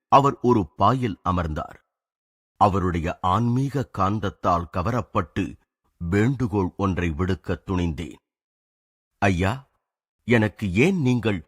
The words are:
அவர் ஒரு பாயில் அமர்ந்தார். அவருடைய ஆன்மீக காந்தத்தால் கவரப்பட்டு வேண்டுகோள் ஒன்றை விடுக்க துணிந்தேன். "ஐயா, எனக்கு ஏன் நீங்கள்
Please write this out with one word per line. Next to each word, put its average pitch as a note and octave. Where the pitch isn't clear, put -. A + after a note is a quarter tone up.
அவர் C#3
ஒரு B2
பாயில் A2+
அமர்ந்தார். E2
அவருடைய F2
ஆன்மீக A#2+
காந்தத்தால் F#2+
கவரப்பட்டு G2+
வேண்டுகோள் G2+
ஒன்றை F2
விடுக்க F2+
துணிந்தேன். E2+
"ஐயா, F#2+
எனக்கு A2
ஏன் E3
நீங்கள் A2